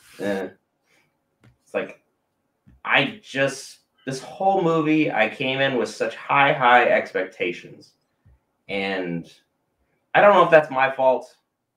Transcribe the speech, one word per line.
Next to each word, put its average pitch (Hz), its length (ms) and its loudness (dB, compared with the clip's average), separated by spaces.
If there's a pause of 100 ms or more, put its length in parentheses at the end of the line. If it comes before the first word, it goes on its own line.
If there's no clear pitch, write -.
(200)
Eh. 95 300 -6 (1120)
It's - 100 -16
like, - 260 -8 (840)
I 127 380 -2
just, - 560 -6 (280)
this 135 160 -8
whole 190 400 -2
movie, 156 480 0
I 107 180 0
came 135 320 -6
in 135 160 0
with 107 120 -2
such - 260 -6
high, 139 380 0
high 123 360 4
expectations. - 1080 -4 (720)
And 92 600 -6 (840)
I 185 60 4
don't 202 140 8
know 175 100 6
if - 80 0
that's 151 180 6
my 131 220 0
fault 131 420 0 (420)